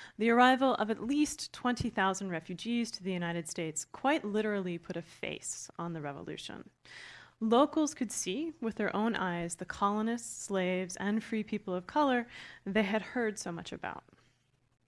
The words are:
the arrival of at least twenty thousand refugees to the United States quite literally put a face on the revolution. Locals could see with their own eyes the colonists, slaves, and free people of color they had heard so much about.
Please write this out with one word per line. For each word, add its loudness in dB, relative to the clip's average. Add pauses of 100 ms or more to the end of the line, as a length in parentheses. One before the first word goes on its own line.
(180)
the 4
arrival 8
of 0
at -2
least 0
twenty -2
thousand 0
refugees -2
to -12
the -2
United -2
States -4
quite 0
literally 0
put -10
a -6
face -8 (120)
on -4
the -6
revolution. -10 (720)
Locals 4
could -4
see -2
with -2
their 0
own 2
eyes -2
the -10
colonists, 0
slaves, 0
and 0
free -2
people -4
of -4
color 2 (360)
they 2
had 0
heard -2
so -6
much -8
about. -8 (840)